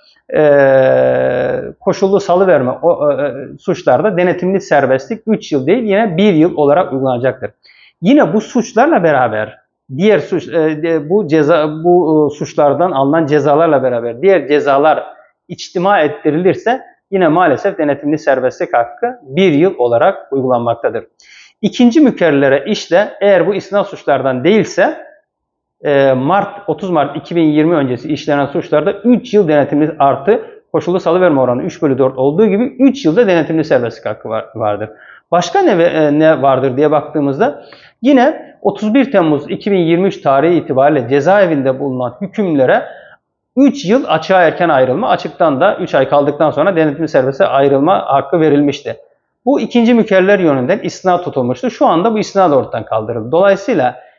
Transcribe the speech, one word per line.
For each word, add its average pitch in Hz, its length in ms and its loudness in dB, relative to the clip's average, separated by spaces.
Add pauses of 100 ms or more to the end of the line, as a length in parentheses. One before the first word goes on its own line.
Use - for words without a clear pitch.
(340)
e, 156 60 2 (1400)
koşullu 196 400 0
salıverme 175 500 2
o, 147 420 0
e, 139 140 -4
e, 131 60 -6 (260)
suçlarda 165 580 0
denetimli 180 440 0
serbestlik 135 640 -2
üç - 260 -4
yıl 131 140 -2
değil 226 180 0
yine 202 320 -2
bir 202 160 4
yıl 160 240 2
olarak 147 360 0
uygulanacaktır. 127 580 -4 (520)
Yine 208 300 4
bu 214 80 0
suçlarla 247 640 0
beraber 120 560 0 (380)
diğer 196 220 2
suç, 147 300 -6
e, 156 340 -2
de, 160 280 -2
bu 202 160 0
ceza, 151 420 2 (160)
bu, 156 480 2
e, - 60 -16
suçlardan 147 520 0
alınan 143 360 0
cezalarla 147 560 2
beraber 120 400 -4
diğer 175 260 2
cezalar 147 560 2 (440)
içtima 180 520 -2
ettirilirse 160 800 -2 (300)
yine 185 180 0
maalesef 156 500 0
denetimli 147 400 -2
serbestlik 131 560 -2
hakkı 117 320 -2 (160)
bir 156 300 0
yıl 170 260 2
olarak 123 540 0
uygulanmaktadır. 120 720 -2 (580)
İkinci 240 380 2
mükerrelere 143 640 2
işte 202 540 -2
eğer 190 260 2
bu 202 80 0
istisna 196 300 -4
suçlardan 131 600 -2
değilse, 208 640 0 (760)
e, 139 280 4
Mart, 170 560 -2
otuz 165 220 -6
Mart 147 260 -2
iki 170 200 -10
bin 165 80 2
yirmi 151 300 2
öncesi 135 380 -4
işlenen 143 340 -2
suçlarda 156 460 -2
üç 233 420 0
yıl 196 140 2
denetimli 147 500 0
artı 139 420 0 (320)
koşullu 175 280 -2
salıverme 170 400 2
oranı 123 220 0
üç 175 200 -10
bölü 135 160 0
dört 131 200 0
olduğu 151 280 0
gibi 202 180 0
üç - 400 0
yılda 202 220 2
denetimli 160 380 0
serbestlik 120 420 -2
hakkı 107 220 -10
var, 110 260 -6
vardır. 107 360 -4 (400)
Başka 175 320 0
ne 226 160 2
ve, 165 60 4
e, 151 340 2
ne 156 240 4
vardır 131 340 0
diye 147 140 2
baktığımızda 151 760 -2 (380)
yine 262 600 0
otuz 214 320 -2
bir 269 180 2
Temmuz 160 380 0
iki 202 220 -6
bin 190 60 2
yirmi 170 300 2
üç - 120 -6
tarihi 147 340 2
itibariyle 139 540 0
cezaevinde 143 720 0
bulunan 127 400 -6
hükümlere 180 600 0 (760)
üç 262 280 2
yıl 226 240 0
açığa 170 340 2
erken 170 260 0
ayrılma, 135 400 0
açıktan 160 520 -2
da 202 160 2
üç 170 180 -6
ay 131 140 0
kaldıktan 143 420 0
sonra 165 260 0
denetimli 156 320 -2
serbeste 139 380 0
ayrılma 139 600 2
hakkı 139 340 0
verilmişti. 147 560 0 (480)
Bu 277 160 0
ikinci 233 340 2
mükerrer 202 440 2
yönünden 151 400 0
istina 180 420 -2
tutulmuştu. 131 500 -4
Şu - 160 0
anda 202 280 0
bu 214 40 -2
istina 185 320 0
da 139 60 2
ortadan 117 280 -2
kaldırıldı. 113 480 -6
Dolayısıyla 185 640 0 (220)